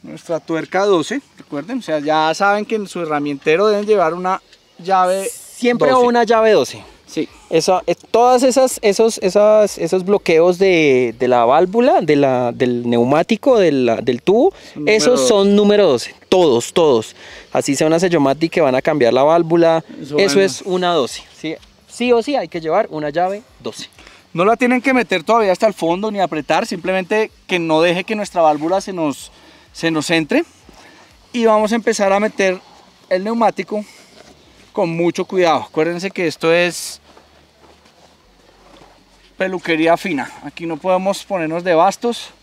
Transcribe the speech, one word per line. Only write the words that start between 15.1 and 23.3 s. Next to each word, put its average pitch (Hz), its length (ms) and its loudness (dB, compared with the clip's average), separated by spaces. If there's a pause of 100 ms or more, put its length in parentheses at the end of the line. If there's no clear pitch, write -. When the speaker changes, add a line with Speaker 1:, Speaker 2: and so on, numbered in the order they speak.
Speaker 1:
doce. 254 80 0
Speaker 2:
son 202 260 4
número 208 320 4
doce, 123 280 -2 (120)
todos, 160 460 2
todos. 143 420 2 (380)
Así 135 220 -2
sea 156 120 0
una 165 120 2
Sellomati 160 500 0
que - 100 -2
van 135 160 2
a 135 60 0
cambiar 135 320 0
la 127 100 2
válvula, 165 640 2 (160)
Speaker 1:
Eso 147 160 -8
Speaker 2:
eso 185 200 0
Speaker 1:
van. 196 80 4
Speaker 2:
es - 200 -6
una 180 280 -2
doce. 135 300 -4 (160)
Sí, 156 160 -10 (320)
sí 240 240 -4
o 233 100 2
sí 285 140 -6
hay 185 140 -6
que 175 100 -10
llevar 160 300 -2
una 151 200 -8
llave 185 320 -4 (200)